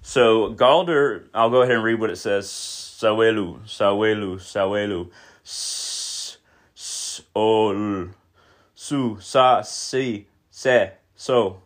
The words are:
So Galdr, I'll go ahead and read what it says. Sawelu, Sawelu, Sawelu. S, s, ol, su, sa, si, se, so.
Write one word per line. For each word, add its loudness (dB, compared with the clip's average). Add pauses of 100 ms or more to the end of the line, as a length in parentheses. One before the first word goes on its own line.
So 2
Galdr, 2
I'll 2
go 4
ahead 2
and 0
read 0
what -2
it -8
says. -2 (520)
Sawelu, 2
Sawelu, 0
Sawelu. -4 (360)
S, -10 (380)
s, -12 (120)
ol, 0 (680)
su, -4
sa, 4
si, -6 (240)
se, 2 (240)
so. -2